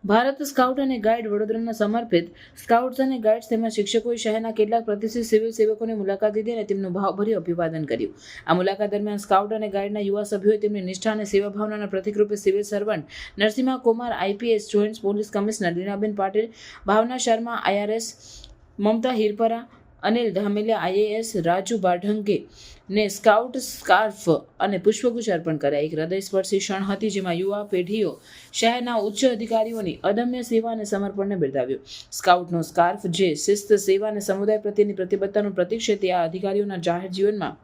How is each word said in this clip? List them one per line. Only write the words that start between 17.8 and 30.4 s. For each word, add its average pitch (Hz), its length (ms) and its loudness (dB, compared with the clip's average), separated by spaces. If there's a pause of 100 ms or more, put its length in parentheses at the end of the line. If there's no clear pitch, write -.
એસ, 226 240 -4 (640)
મમતા 226 320 2
હિરપરા, 226 560 0 (360)
અનિલ 226 300 2
ધામેલિયા 208 460 0
આઈ 175 140 -2
એ 208 240 2
એસ, 226 160 -6 (120)
રાજુ 190 320 0
બાઢંગે 196 680 0 (420)
ને 208 180 2
સ્કાઉટ 226 500 2
સ્કાર્ફ 214 720 0 (300)
અને 202 180 0
પુષ્પગુચ્છ 220 540 0
અર્પણ 165 260 -2
કર્યા. 143 220 0
એક 156 200 -2
હૃદયસ્પર્શી 190 600 0
ક્ષણ 196 240 -4
હતી, 196 260 -2
જેમાં 185 240 -2
યુવા 196 300 -2
પેઢીઓ 190 560 -2 (340)
શહેરના 240 420 0
ઉચ્ચ 214 300 0
અધિકારીઓની 226 760 0
અદમ્ય 247 380 0